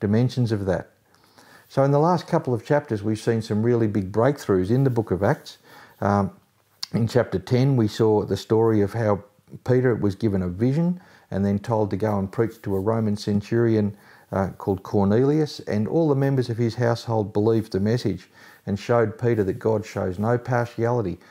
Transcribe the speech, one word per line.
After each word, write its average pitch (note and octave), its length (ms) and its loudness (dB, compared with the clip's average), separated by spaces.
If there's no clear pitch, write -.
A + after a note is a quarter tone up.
dimensions A2+ 500 2
of G2+ 160 -2
that. F2 240 -2
So C#3 160 2
in C#3 80 2
the C#3+ 80 4
last E3 260 2
couple D#3+ 260 -2
of A2+ 140 -4
chapters, C3 380 0
we've A2 160 -2
seen A2+ 200 0
some G#2+ 220 -2
really A#2 240 2
big G2+ 240 -2
breakthroughs G#2 600 0
in C3 120 2
the C3+ 80 2
book A2+ 220 -2
of F#2 100 -2
Acts. - 360 0
Um, G2+ 320 2
in A2+ 140 0
chapter A2 320 0
ten, B2+ 380 0
we A2+ 100 2
saw G#2+ 380 2
the G2 120 -2
story A2 440 2
of G2 120 0
how G#2+ 300 0
Peter B2+ 320 2
was G2+ 220 0
given G2 260 0
a F2+ 60 -2
vision C#3 520 0
and G2 140 -2
then G2+ 160 0
told G#2+ 300 -2
to G2+ 60 -2
go G#2 220 0
and F#2+ 140 -4
preach A2+ 300 -2
to G2+ 120 -4
a F#2+ 60 -2
Roman G#2+ 360 0
centurion, G#2+ 800 0
uh, F#2+ 160 0
called G2 240 -2
Cornelius, B2+ 800 0
and G#2+ 260 -4
all D#3+ 220 0
the C#3 80 2
members C3+ 340 0
of A2 60 -6
his A#2 180 -2
household A#2 580 -2
believed A2 380 2
the F#2+ 80 -2
message G#2 500 -2
and G2 140 -4
showed A#2 360 0
Peter A#2 280 0
that F#2 160 -4
God A2 260 -2
shows F#2+ 320 -6
no A2+ 180 0
partiality, A#2+ 840 -2